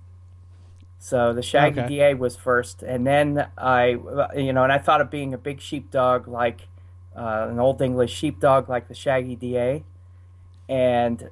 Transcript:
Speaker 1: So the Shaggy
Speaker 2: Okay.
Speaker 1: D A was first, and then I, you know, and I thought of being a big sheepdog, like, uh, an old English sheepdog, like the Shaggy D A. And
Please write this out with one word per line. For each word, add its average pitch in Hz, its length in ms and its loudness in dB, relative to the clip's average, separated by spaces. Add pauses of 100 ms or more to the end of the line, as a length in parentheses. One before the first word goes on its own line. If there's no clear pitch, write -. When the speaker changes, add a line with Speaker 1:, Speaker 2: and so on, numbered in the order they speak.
(1000)
Speaker 1:
So 120 320 0
the 120 100 -4
Shaggy 143 380 2
Speaker 2:
Okay. 120 80 -4
Speaker 1:
D 143 140 0
A 143 120 6
was 123 200 -2
first, - 480 -2
and 127 240 -4
then 143 400 2 (100)
I, 123 420 2 (380)
you 135 160 -2
know, 131 120 4
and 135 80 4
I 139 60 2
thought 151 220 2
of 135 100 -2
being 143 220 -6
a 123 60 -8
big 143 220 -10
sheepdog, 127 680 -2
like, 120 360 -4 (540)
uh, 110 320 -4
an 117 120 -4
old 131 200 2
English 127 320 0
sheepdog, 139 560 2
like 123 200 -4
the 123 60 -18
Shaggy 127 420 -4
D 123 220 -6
A. 131 260 -2 (840)
And 123 640 0